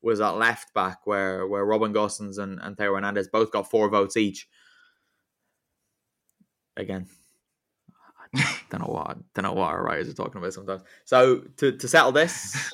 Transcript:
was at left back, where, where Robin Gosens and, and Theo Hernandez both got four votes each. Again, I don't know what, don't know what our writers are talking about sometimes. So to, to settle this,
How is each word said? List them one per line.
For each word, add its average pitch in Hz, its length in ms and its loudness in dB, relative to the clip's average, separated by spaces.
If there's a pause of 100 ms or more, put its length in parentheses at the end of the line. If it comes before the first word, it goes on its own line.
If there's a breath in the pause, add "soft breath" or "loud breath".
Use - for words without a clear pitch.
was 110 180 2
at 98 160 2
left 113 380 0
back, 92 320 -2
where, 95 400 -2
where 101 180 -2
Robin 107 300 2
Gosens 101 440 -2
and, 98 220 -8
and 98 160 -12
Theo 101 180 0
Hernandez 101 340 -2
both 110 220 2
got 101 200 -4
four 107 180 4
votes 101 280 2
each. 104 300 0 (2250 soft breath)
Again, 95 300 -8 (1300 loud breath)
I - 200 0 (160)
don't - 120 -6
know - 100 -6
what, - 240 -6 (180)
don't 98 100 -2
know 98 100 -2
what 90 160 0
our 90 120 -4
writers - 260 -2
are - 60 -12
talking - 240 -8
about 90 140 -6
sometimes. 95 300 -10 (240 soft breath)
So 127 320 6 (180)
to, 135 160 2
to 123 160 -8
settle 131 240 6
this, 151 600 0